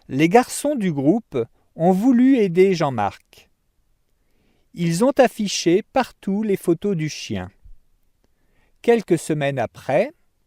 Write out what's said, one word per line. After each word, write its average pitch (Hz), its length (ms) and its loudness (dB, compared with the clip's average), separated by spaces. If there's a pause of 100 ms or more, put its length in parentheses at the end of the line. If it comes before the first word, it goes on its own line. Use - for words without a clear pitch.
les 147 200 0
garçons 247 460 0
du 196 180 -2
groupe 143 460 0 (380)
ont 175 160 2
voulu 247 460 4
aider 190 360 4
Jean-Marc. 131 720 -6 (1300)
Ils 170 300 -2
ont 277 120 2
affiché 208 680 0 (100)
partout 214 500 -4
les 202 140 -2
photos 185 400 -2
du 156 120 -4
chien. 92 420 -10 (1300)
Quelques 175 360 2
semaines 139 420 -4
après, 160 520 -2 (340)